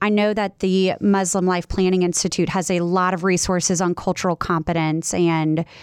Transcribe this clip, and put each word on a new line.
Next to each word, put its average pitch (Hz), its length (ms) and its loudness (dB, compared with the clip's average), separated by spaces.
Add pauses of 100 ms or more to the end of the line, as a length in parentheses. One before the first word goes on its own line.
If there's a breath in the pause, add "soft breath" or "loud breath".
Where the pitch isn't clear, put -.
I 208 80 0
know 208 240 2
that 202 260 -4
the 185 400 2
Muslim 196 460 2
Life 180 220 0
Planning 185 360 2
Institute 175 460 -2
has 180 200 -2
a 180 120 0
lot 180 320 0
of 170 100 -4
resources 180 560 0
on 180 160 0
cultural 180 400 -2
competence, 160 760 -2
and 160 500 2 (200 loud breath)